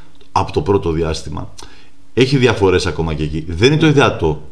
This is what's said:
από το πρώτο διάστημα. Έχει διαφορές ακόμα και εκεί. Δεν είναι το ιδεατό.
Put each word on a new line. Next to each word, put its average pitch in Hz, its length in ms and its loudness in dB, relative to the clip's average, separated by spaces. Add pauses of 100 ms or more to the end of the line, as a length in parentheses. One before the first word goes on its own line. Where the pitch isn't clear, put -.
(320)
από - 200 0
το 82 100 0
πρώτο 98 300 0
διάστημα. 80 640 -4 (600)
Έχει 131 240 4
διαφορές 101 480 4
ακόμα 82 280 -2
και 78 100 -4
εκεί. 78 240 -4
Δεν 90 240 2
είναι 156 100 2
το 160 60 6
ιδεατό. 110 640 2